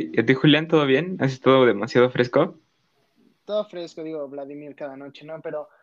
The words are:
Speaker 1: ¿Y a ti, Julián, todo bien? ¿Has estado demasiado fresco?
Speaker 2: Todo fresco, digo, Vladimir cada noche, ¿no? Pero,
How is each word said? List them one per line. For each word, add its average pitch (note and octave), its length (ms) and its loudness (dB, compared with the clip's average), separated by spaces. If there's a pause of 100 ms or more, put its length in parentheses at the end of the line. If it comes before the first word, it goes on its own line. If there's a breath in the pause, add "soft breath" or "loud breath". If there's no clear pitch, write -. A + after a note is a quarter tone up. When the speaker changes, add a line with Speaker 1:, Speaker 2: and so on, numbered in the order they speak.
(140)
Speaker 1:
¿Y - 60 -2
a A2+ 60 2
ti, C3 80 4
Julián, D#3 340 2
todo D#3 180 2
bien? D#3 340 0
¿Has C3 140 -2
estado C3 320 4
demasiado A#2 440 2
fresco? C#3 500 -2 (840)
Speaker 2:
Todo G#3 220 -6
fresco, F3 380 -14
digo, D#3 260 -12
Vladimir C#3+ 460 -16
cada C#3 200 -14
noche, C#3+ 300 -20
¿no? D#3 160 -16
Pero, D3+ 260 -12 (160)